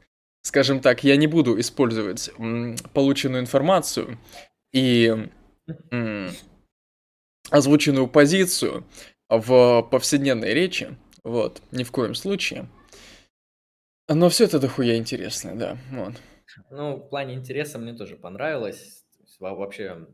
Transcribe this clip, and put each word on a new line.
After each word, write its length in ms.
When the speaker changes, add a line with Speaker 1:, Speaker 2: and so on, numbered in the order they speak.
Speaker 1:
Скажем 380
так, 220
я 140
не 100
буду 320
использовать, 800
м, 360
полученную 480
информацию 760
и, 560
м, 400
озвученную 560
позицию 760
в 640
повседневной 600
речи, 420
вот, 380
ни 120
в 80
коем 240
случае. 520
Но 200
все 160
это 140
дохуя 380
интересное, 580
да, 220
вот. 220
Speaker 2:
Ну, 260
в 120
плане 260
интереса 440
мне 140
тоже 240
понравилось. 880
То 60
есть 160
во-, 160
вообще, 580